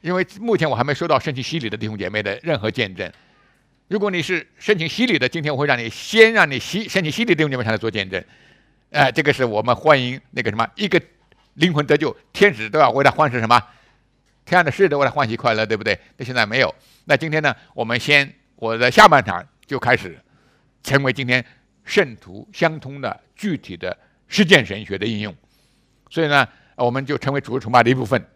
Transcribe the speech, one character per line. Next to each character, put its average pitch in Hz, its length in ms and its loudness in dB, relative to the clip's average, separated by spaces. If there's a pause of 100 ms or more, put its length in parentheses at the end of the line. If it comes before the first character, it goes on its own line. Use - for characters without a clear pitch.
因 170 120 -4
为 185 120 0 (120)
目 226 160 -2
前 165 140 0
我 123 80 -2
还 120 80 0
没 143 80 -2
收 170 160 -4
到 147 100 4
申 143 160 -4
请 127 80 -8
洗 160 160 -6
礼 117 120 -6
的 107 80 -8
弟 107 80 -8
兄 107 100 -8
姐 95 140 -6
妹 107 120 -4
的 101 200 -6
任 156 180 -4
何 107 100 -2
见 107 240 -6
证。 90 160 -10 (760)
如 196 100 -4
果 202 120 -2
你 180 100 -4
是 165 260 -6 (120)
申 208 180 0
请 160 100 -4
洗 226 200 -2
礼 202 120 0
的， 127 80 -2
今 160 160 -4
天 147 80 -4
我 135 80 -4
会 147 80 -2
让 131 120 2
你 117 100 -6
先 220 460 4
让 175 160 4
你 135 80 -4
洗， 202 280 -6
申 190 160 -2
请 156 80 -2
洗 226 140 -2
礼 226 60 -2
的 165 60 4
弟 156 60 0
兄 147 80 0
姐 131 60 -4
妹 123 80 -2
上 110 80 0
来 110 60 -2
做 113 120 -2
见 98 200 -6
证。 92 120 -6 (680)
哎， 139 200 2
这 151 120 -2
个 143 100 2
是 131 100 0
我 110 200 0
们 120 120 2
欢 147 240 4
迎 127 220 -6 (120)
那 127 100 -6
个 113 80 -2
什 101 60 -6
么， 113 200 -2
一 202 100 -4
个 175 140 2 (540)
灵 170 180 0
魂 147 140 -2
得 147 100 4
救， 143 180 -2 (200)
天 196 180 4
使 110 160 -8
都 123 100 -2
要 139 120 6
为 135 120 0
他 139 80 6
欢 151 200 2
喜 123 80 -4
什 113 100 -2
么？ 120 100 8 (840)
天 180 140 2
上 180 40 4
的 156 80 0
使 190 120 0
者 180 80 4
都 143 80 -2
为 139 80 4
他 123 40 0
欢 143 160 -2
喜 110 120 -4
快 117 160 0
乐， 110 100 0
对 107 100 -2
不 104 80 -6
对？ 101 160 0 (200)
那 139 60 -10
现 127 100 -10
在 117 100 2
没 107 140 -2
有。 113 160 2 (320)
那 147 100 2
今 156 140 -4
天 156 120 -2
呢， 139 140 -2 (160)
我 123 100 -8
们 117 160 -2
先， 143 320 2 (260)
我 113 200 -4
的 123 140 2
下 214 180 8
半 143 160 6
场 90 180 -6 (240)
就 135 120 -6
开 123 180 2
始 87 220 -8 (640)
成 139 200 0
为 131 100 -2
今 131 140 -8
天 123 180 -2 (400)
圣 139 320 -2
徒 95 380 -20
相 160 260 -4
通 139 220 -16
的 104 180 -8 (160)
具 202 180 -6
体 92 220 -12
的 90 180 -8 (340)
实 - 140 0
践 160 220 4
神 98 220 -10
学 98 100 -6
的 98 80 -6
应 110 160 -4
用。 104 140 -8 (720)
所 165 160 -2
以 - 20 -2
呢， 143 220 2 (260)
我 120 160 0
们 135 140 -6
就 135 140 -6
成 139 160 -4
为 143 60 -2
主 117 180 -10
日 - 20 -4
崇 117 100 -10
拜 123 120 6
的 117 80 4
一 131 40 6
部 131 80 -4
分。 110 220 -2 (120)